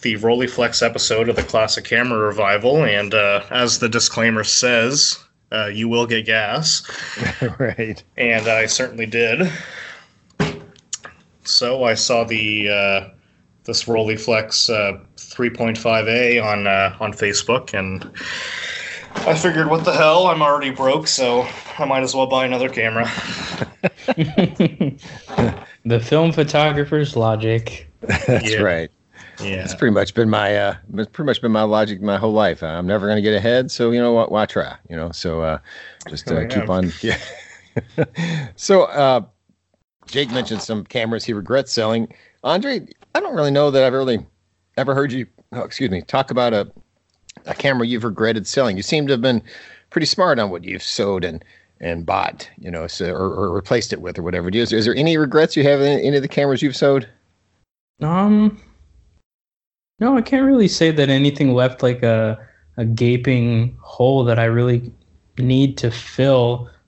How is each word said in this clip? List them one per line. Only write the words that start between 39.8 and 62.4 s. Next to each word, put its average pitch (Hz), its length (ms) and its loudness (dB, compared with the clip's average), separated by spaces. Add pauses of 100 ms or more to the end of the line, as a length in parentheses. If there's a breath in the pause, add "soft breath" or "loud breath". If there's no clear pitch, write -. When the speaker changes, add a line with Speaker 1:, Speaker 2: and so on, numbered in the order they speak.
Speaker 2:
Jake 139 260 -4
mentioned 113 300 -4
some 107 240 -6
cameras 113 400 -4
he 117 80 -2
regrets 120 380 -2
selling. 113 420 -2 (300 soft breath)
Andre, 202 420 -2 (300)
I 320 40 -2
don't 359 160 -6
really 147 140 0
know 143 220 2
that 135 120 4
I've 127 100 2
really 131 300 0 (540)
ever 135 160 0
heard 139 180 0
you, 123 140 -4 (280)
oh, 120 100 -8
excuse - 260 -4
me, 92 120 -2
talk - 280 -2
about 120 240 0
a, 101 180 -2 (760)
a - 80 -8
camera 127 320 0
you've 120 160 -2
regretted 110 420 -2
selling. 117 320 0
You 98 60 -6
seem 151 240 0
to 139 60 2
have 117 80 0
been 120 200 2 (480 loud breath)
pretty 165 160 -2
smart 175 320 2
on 101 140 0
what 87 120 -8
you've 92 200 -10
sold 98 400 -2
and, 80 200 -6 (360 soft breath)
and 85 260 -6
bought, 92 420 -2 (120)
you 90 100 -12
know, 82 180 -6
so, 87 240 -6
or, 95 220 -2
or 95 180 -2
replaced 101 400 -2
it 80 100 -6
with 87 180 -8
or - 20 -6
whatever. 90 300 -4
Do 104 80 0
you, 120 40 2
is, 113 80 -2
is 110 140 2
there 113 100 2
any 160 220 2
regrets 156 380 2
you 147 80 4
have 143 180 4
in 143 180 2
any 139 160 2
of 139 60 2
the 139 60 -2
cameras 139 340 0
you've 139 140 0
sold? 139 320 2 (920)
Speaker 3:
Um, 208 600 2 (1400 soft breath)
no, 254 180 4
I 233 40 4
can't 262 240 2
really 254 220 6
say 165 240 4
that 143 180 4
anything 139 440 4
left, 123 300 2
like, 123 200 2
a, 110 340 2 (400 soft breath)